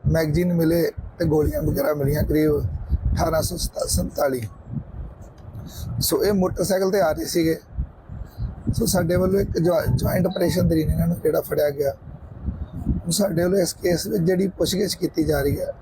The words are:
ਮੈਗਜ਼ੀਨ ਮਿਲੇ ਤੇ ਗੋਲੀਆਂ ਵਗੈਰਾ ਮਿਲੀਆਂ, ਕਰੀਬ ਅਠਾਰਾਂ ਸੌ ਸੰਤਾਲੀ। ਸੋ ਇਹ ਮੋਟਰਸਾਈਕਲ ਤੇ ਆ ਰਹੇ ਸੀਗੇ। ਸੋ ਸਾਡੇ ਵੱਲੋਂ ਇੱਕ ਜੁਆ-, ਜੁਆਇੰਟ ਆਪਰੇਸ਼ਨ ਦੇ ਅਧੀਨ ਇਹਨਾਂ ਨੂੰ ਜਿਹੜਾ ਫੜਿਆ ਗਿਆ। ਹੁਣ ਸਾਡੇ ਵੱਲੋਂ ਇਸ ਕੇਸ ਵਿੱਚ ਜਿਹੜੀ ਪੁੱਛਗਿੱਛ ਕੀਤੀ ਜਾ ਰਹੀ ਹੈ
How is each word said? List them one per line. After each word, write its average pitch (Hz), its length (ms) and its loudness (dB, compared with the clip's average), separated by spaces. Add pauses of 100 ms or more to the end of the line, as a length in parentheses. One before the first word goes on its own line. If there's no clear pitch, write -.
(120)
ਮੈਗਜ਼ੀਨ 165 420 2
ਮਿਲੇ 165 380 4 (280)
ਤੇ 170 60 2
ਗੋਲੀਆਂ 294 360 2
ਵਗੈਰਾ 151 320 0
ਮਿਲੀਆਂ, 147 300 0
ਕਰੀਬ 151 360 4
ਅਠਾਰਾਂ - 800 0
ਸੌ 170 160 -4 (300)
ਸੰਤਾਲੀ। 135 540 0 (1600)
ਸੋ - 260 0
ਇਹ 208 80 4
ਮੋਟਰਸਾਈਕਲ 185 580 2
ਤੇ 202 100 4
ਆ 160 100 4
ਰਹੇ 160 140 -4
ਸੀਗੇ। 160 320 2 (1160)
ਸੋ 226 120 0
ਸਾਡੇ 180 300 2
ਵੱਲੋਂ 185 260 2
ਇੱਕ - 180 -2
ਜੁਆ-, 165 360 2
ਜੁਆਇੰਟ 180 300 0
ਆਪਰੇਸ਼ਨ 175 420 2
ਦੇ 165 80 4
ਅਧੀਨ 156 160 2
ਇਹਨਾਂ 165 160 2
ਨੂੰ 170 160 0
ਜਿਹੜਾ 156 180 2
ਫੜਿਆ 151 280 0
ਗਿਆ। 139 240 -2 (960)
ਹੁਣ - 200 -2
ਸਾਡੇ 175 340 0
ਵੱਲੋਂ 185 160 2
ਇਸ 170 140 0
ਕੇਸ 175 340 0
ਵਿੱਚ 208 160 0
ਜਿਹੜੀ 185 240 2
ਪੁੱਛਗਿੱਛ 180 480 -2
ਕੀਤੀ 160 280 -2
ਜਾ 151 180 2
ਰਹੀ 143 180 0
ਹੈ - 220 -4